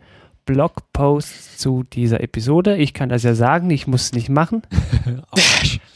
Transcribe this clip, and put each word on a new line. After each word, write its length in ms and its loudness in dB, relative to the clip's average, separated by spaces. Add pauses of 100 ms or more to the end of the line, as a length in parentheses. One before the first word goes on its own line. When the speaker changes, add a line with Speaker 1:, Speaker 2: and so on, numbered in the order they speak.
(440)
Speaker 1:
Blogpost 1120 -2
zu 240 -2
dieser 380 0
Episode. 560 0
Ich 160 0
kann 160 -4
das 160 0
ja 100 4
sagen, 360 2
ich 180 0
muss 140 2
es 100 -6
nicht 160 -4
machen. 420 0
Speaker 2:
<laughs> 600 -2
Arsch. 500 0 (160)